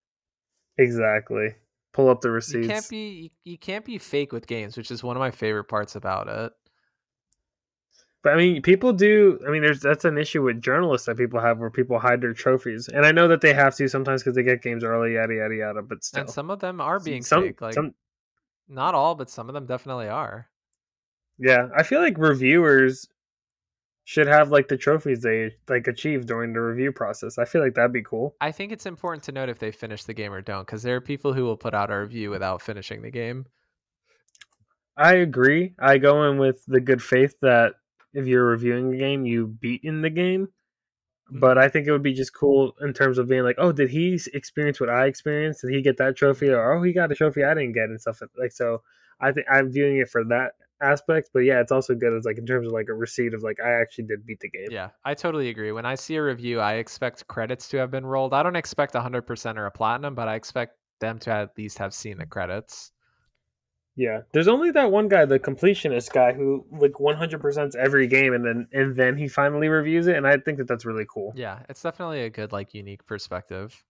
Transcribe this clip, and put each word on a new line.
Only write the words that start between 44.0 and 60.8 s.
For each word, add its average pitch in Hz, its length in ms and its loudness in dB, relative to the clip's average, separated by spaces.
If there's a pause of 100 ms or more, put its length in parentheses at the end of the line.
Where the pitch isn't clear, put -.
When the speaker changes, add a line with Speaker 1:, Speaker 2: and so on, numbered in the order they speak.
Speaker 1:
s-, - 200 -6
experience 147 460 -4
what 117 100 -2
I 127 160 2
experienced? 151 560 -4
Did 127 120 -6
he 139 60 0
get 131 160 4
that 131 200 0
trophy?" 139 340 2
Or, 120 240 4
"Oh, 175 80 0
he 180 100 2
got 170 180 0
a 143 40 -4
trophy 147 300 0
I 151 100 4
didn't 135 180 -2
get," 110 120 0
and 110 140 -6
stuff 110 220 -8 (160)
like, 123 160 -6
so 117 300 -4 (380)
I 135 120 2
think 131 180 -4
I'm 135 220 4
viewing 139 260 2
it 123 120 0
for 117 140 0
that 123 280 0 (300)
aspect. 147 500 0
But 131 80 2
yeah, 127 200 4
it's 120 120 0
also 131 220 0
good 117 200 0
as, 113 120 -4
like, 110 100 -4
in 117 80 -12
terms 120 220 -2
of, 113 80 -6
like, 110 160 -4
a 110 40 -8
receipt 117 380 -6
of, 110 100 -10
like, 110 220 -8
"I 120 160 2
actually 113 280 -6
did 107 180 -8
beat 110 140 -16
the 107 100 -16
game." 95 200 -14
Speaker 2:
Yeah, 98 200 -10 (160)
I 147 80 -4
totally 156 340 -4
agree. 107 240 -8
When 113 140 -10
I 131 80 -6
see 156 220 -8
a 151 60 -2
review, 120 380 -4
I 104 140 0
expect - 540 -8
credits 117 420 -8
to 135 80 -4
have 127 120 -4
been 131 140 -8
rolled. 135 300 -2
I 143 80 2
don't 175 140 -2
expect - 380 -4
a 120 60 -2
hundred 123 220 -6
percent 113 360 -10
or 107 60 -6
a 101 60 -8
platinum, 123 440 -4
but 117 140 -6
I 107 60 -4
expect 117 420 -8 (240)